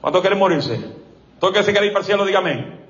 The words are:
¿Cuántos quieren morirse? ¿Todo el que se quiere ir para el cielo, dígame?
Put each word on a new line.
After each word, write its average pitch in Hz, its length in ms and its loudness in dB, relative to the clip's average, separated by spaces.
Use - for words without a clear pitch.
¿Cuántos 165 200 0
quieren 196 180 2
morirse? 143 400 0
¿Todo 185 100 2
el 190 60 0
que 208 60 4
se 196 100 2
quiere 202 140 2
ir 208 60 0
para 202 80 0
el 185 60 -8
cielo, 202 200 0
dígame? 175 640 -2